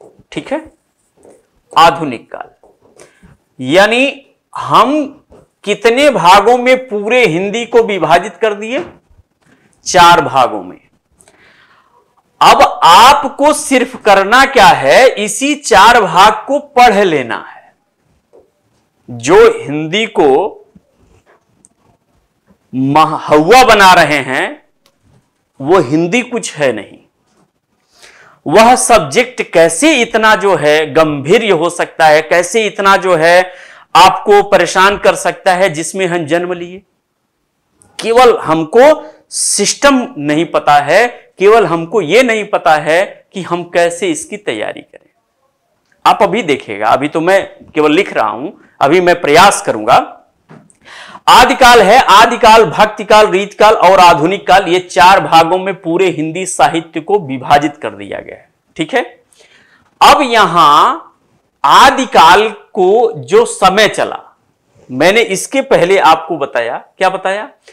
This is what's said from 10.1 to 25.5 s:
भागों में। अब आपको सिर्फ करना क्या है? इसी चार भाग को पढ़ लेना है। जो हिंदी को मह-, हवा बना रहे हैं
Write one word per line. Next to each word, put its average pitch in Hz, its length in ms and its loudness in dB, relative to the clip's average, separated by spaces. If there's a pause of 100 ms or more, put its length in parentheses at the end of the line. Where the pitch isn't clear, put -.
भागों 123 420 -2
में। 85 180 -20 (1600)
अब - 420 2
आपको 285 720 2
सिर्फ 254 500 -4
करना 208 420 2
क्या 226 220 2
है? 156 420 2
इसी 262 460 -6
चार 226 460 2
भाग 190 460 0
को 285 120 -2
पढ़ 247 340 2
लेना 139 560 -2
है। - 260 -20 (1300)
जो 147 500 2
हिंदी 156 460 -8
को 175 500 0 (2250)
मह-, 143 460 -2
हवा 170 420 2
बना 202 300 4
रहे 151 240 2
हैं 143 460 -8 (1000)